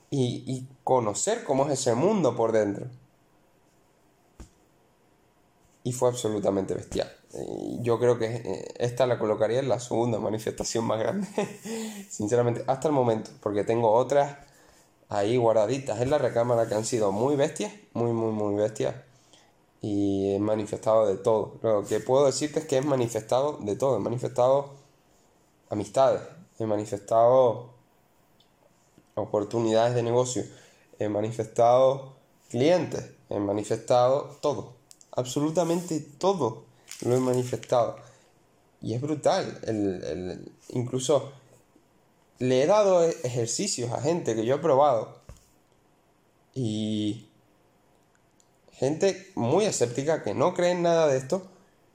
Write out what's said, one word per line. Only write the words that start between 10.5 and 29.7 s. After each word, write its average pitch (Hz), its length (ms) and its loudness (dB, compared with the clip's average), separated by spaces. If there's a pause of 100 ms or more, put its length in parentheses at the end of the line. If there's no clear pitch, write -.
más 113 140 -2
grande, 180 280 -2
<laughs> 214 800 -8
sinceramente, 117 580 0
hasta 135 200 -2
el 151 60 2
momento, 117 380 0 (100)
porque 101 220 0
tengo 113 280 2
otras 139 460 2 (720)
ahí 104 280 0
guardaditas 113 640 2
en 123 80 0
la 151 80 2
recámara 120 500 2
que 104 80 -4
han 110 100 -2
sido 107 260 0
muy 123 240 0
bestias, 156 360 -2 (220)
muy, 117 200 0
muy, 113 180 0
muy 104 240 -2
bestias, 123 400 -2 (840)
y 98 520 0
he 98 60 0
manifestado 107 680 0
de 95 100 0
todo. 110 440 -2
Lo 107 240 0
que 107 140 -2
puedo 131 260 4
decirte 143 340 0
es 156 60 -10
que 135 120 0
he 131 40 2
manifestado 131 800 0
de 101 140 -2
todo, 131 220 0
he - 20 0
manifestado 127 720 0 (960)
amistades, 107 520 0 (360)
he 113 80 -4
manifestado 113 1040 2 (1500)
oportunidades 110 800 0